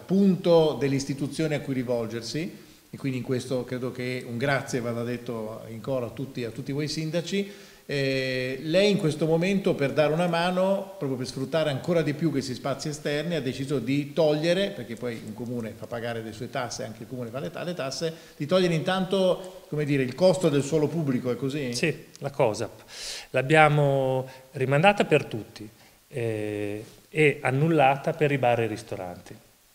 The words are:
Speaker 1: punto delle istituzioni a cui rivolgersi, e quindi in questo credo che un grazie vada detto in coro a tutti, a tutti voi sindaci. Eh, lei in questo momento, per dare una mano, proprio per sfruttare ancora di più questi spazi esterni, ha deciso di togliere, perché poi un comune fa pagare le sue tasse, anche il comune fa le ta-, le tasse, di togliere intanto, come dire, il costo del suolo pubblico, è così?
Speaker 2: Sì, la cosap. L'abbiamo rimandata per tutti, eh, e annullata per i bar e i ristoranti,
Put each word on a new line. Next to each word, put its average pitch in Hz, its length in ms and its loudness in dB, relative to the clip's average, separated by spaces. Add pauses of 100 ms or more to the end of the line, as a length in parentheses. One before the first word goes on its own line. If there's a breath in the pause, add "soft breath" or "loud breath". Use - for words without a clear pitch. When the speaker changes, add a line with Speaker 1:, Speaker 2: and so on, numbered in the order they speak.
Speaker 1:
punto 170 760 6
delle 139 180 2
istituzioni 147 580 -2
a 135 60 -2
cui 139 140 -4
rivolgersi, 117 880 -4 (280 loud breath)
e - 60 -12
quindi 131 220 -4
in 117 60 -6
questo 123 400 -2
credo 127 260 -6
che 127 360 -6
un 120 120 -6
grazie 135 420 0
vada 117 220 -4
detto 113 640 -6
in 113 120 -12
coro 127 260 -4
a 104 40 -10
tutti, 135 340 -8
a 110 60 -6
tutti 139 220 -8
voi 147 160 -2
sindaci. 165 640 -4 (360 loud breath)
Eh, 131 760 -2
lei 185 280 4
in 190 60 4
questo 156 300 0
momento, 180 480 2
per 135 180 0
dare 147 200 4
una 175 140 2
mano, 185 680 0
proprio 131 220 -4
per 127 80 -4
sfruttare 147 440 -2
ancora 165 320 2
di 147 120 0
più 156 160 0
questi 127 240 -2
spazi 139 340 -4
esterni, 151 460 -2
ha 147 80 -2
deciso 135 360 -2
di 139 340 -2
togliere, 170 580 2
perché 117 240 -10
poi 113 300 -6
un 107 100 -10
comune 117 420 -6
fa 113 100 -12
pagare 117 360 -6
le 110 100 -10
sue 113 160 -10
tasse, 123 360 -6
anche 110 180 -12
il 101 60 -14
comune 123 220 -8
fa 131 100 -8
le 170 100 -6
ta-, - 120 -10
le 175 120 -6
tasse, 160 380 -4 (240 loud breath)
di 147 100 -4
togliere 180 280 4
intanto, 185 920 0
come 151 160 -2
dire, 139 180 2
il 123 120 -2
costo 180 340 4
del 139 140 4
suolo 151 240 2
pubblico, 135 440 0
è 117 60 -2
così? 135 380 -4
Speaker 2:
Sì, 156 200 0 (260)
la 139 100 -6
cosap. 110 540 0 (460 loud breath)
L'abbiamo 135 1000 4 (240 loud breath)
rimandata 147 520 4
per 147 200 4
tutti, 107 440 -10 (400 soft breath)
eh, 107 760 -4 (260)
e 151 320 4
annullata 139 720 4
per 147 200 2
i 139 60 0
bar 120 220 4
e 113 40 2
i 110 40 0
ristoranti, 95 680 -10 (380)